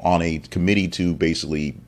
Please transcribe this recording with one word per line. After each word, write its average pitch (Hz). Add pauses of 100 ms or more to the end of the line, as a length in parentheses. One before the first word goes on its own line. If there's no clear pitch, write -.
on 87
a 82
committee 95
to 87
basically 76 (120)